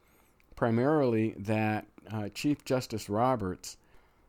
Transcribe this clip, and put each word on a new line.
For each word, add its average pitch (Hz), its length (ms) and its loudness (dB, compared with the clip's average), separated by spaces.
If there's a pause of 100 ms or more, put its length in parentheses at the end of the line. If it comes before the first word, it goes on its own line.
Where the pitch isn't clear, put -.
(540)
primarily 120 840 2
that, 107 480 0 (260)
uh, 107 160 -6
Chief - 360 -2
Justice 123 440 -4
Roberts, 107 720 -2 (500)